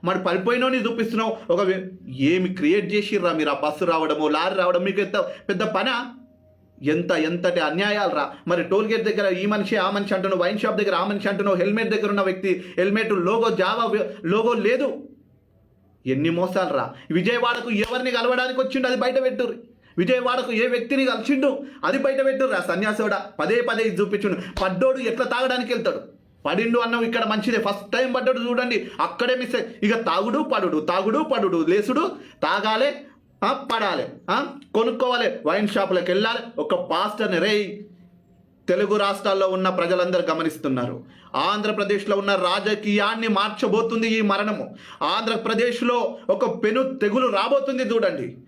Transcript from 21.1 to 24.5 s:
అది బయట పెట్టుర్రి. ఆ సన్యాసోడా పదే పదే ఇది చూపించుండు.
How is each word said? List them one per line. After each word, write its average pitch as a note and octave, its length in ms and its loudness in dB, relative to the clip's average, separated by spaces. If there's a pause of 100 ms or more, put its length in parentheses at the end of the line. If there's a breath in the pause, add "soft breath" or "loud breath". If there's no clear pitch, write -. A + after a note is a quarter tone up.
అది C4+ 120 2
బయట C4+ 280 2
పెట్టుర్రి. C4 320 2
ఆ - 40 -2
సన్యాసోడా G3+ 640 -2 (140)
పదే G#3 220 2
పదే A3+ 220 0
ఇది G3+ 180 0
చూపించుండు. G3+ 640 -2